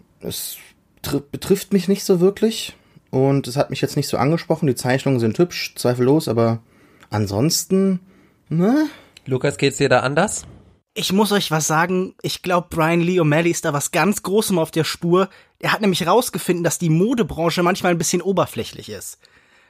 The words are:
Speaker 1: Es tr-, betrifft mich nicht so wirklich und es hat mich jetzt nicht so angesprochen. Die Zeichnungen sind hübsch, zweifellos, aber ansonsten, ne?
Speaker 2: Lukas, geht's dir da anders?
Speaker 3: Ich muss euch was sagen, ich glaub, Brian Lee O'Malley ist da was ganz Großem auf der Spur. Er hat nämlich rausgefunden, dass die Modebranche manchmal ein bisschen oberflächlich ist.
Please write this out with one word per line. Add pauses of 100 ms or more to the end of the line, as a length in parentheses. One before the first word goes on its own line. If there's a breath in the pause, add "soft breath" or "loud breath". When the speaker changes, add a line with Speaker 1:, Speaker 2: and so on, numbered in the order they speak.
(200)
Speaker 1:
Es (460)
tr-,
betrifft
mich
nicht
so
wirklich (360 soft breath)
und
es
hat
mich
jetzt
nicht
so
angesprochen.
Die
Zeichnungen
sind
hübsch,
zweifellos,
aber (480 soft breath)
ansonsten, (480 soft breath)
ne? (400 loud breath)
Speaker 2:
Lukas,
geht's
dir
da
anders? (480)
Speaker 3:
Ich
muss
euch
was
sagen,
ich
glaub,
Brian
Lee
O'Malley
ist
da
was
ganz
Großem
auf
der
Spur. (320 soft breath)
Er
hat
nämlich
rausgefunden,
dass
die
Modebranche
manchmal
ein
bisschen
oberflächlich
ist. (520 soft breath)